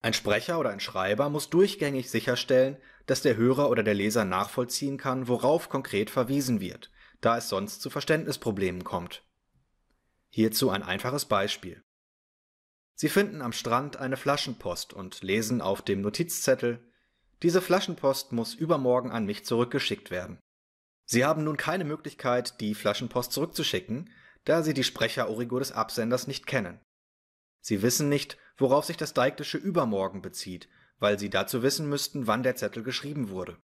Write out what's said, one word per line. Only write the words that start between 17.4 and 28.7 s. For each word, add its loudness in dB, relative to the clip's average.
„Diese 4
Flaschenpost 0
muss -4
übermorgen 2
an -2
mich -4
zurückgeschickt 0
werden.“ -8
Sie 4
haben 2
nun 0
keine -2
Möglichkeit, -2
die -2
Flaschenpost -2
zurückzuschicken, -4
da 4
Sie 0
die 0
Sprecherorigo -2
des -2
Absenders -2
nicht -8
kennen. -4
Sie -2
wissen 2
nicht, -2
worauf 4